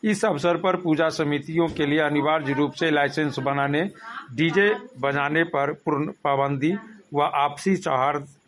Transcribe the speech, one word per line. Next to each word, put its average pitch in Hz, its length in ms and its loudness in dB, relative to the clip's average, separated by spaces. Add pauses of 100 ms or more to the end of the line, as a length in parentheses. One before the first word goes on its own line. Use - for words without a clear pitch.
इस 214 200 0
अवसर 175 320 2
पर 180 200 0
पूजा 160 320 2
समितियों 156 600 -2
के 147 180 -2
लिए 147 120 2
अनिवार्य 147 540 2
रूप 139 200 2
से 165 180 0
लाइसेंस 143 480 0
बनाने, 139 460 0 (500)
डीजे 180 400 2 (260)
बजाने 143 440 0
पर 147 280 0
पूर्ण 151 400 -2 (120)
पाबंदी 139 500 0 (400)
व 143 60 2
आपसी 147 560 0
सौहार्द 143 500 0 (220)